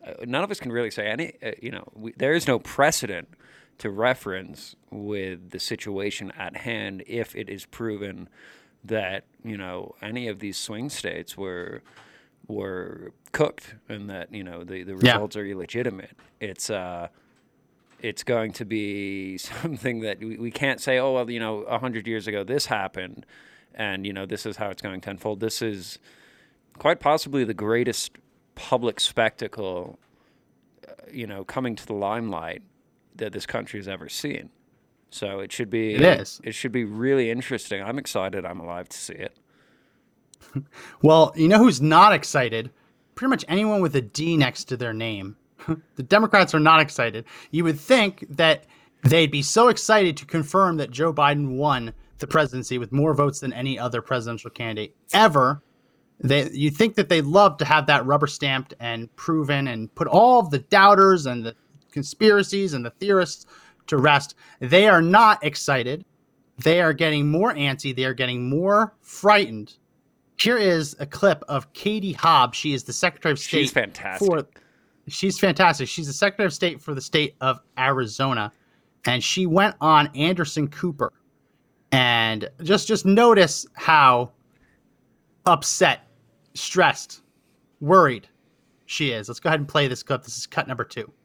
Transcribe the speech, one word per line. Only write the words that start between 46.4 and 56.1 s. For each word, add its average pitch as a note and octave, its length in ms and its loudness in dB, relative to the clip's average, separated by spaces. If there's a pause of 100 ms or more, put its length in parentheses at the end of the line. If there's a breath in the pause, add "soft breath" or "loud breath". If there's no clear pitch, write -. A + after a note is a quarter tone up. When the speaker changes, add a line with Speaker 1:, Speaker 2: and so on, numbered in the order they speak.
Speaker 2:
are D#3+ 40 4
not D#3+ 200 8
excited. A#2 460 -2 (260 loud breath)
You E3 140 -2
would D#3 140 -2
think G#3+ 500 2
that D#3 360 2 (380 soft breath)
they'd D#3 280 6
be C#3+ 120 -2
so A3+ 240 4
excited G#3 500 2
to - 80 -18
confirm E3+ 520 0
that C#3+ 140 -4
Joe D3+ 220 -2
Biden C#3+ 440 0
won C3 360 -2 (260)
the C#3 80 -8
presidency B2+ 520 -2
with A2+ 120 -8
more C#3+ 220 2
votes C#3+ 280 0
than C3 120 -6
any B2+ 240 -6
other A#2+ 240 -4
presidential A#2 480 -6
candidate A2 460 -10 (180)
ever. D3 480 4 (580)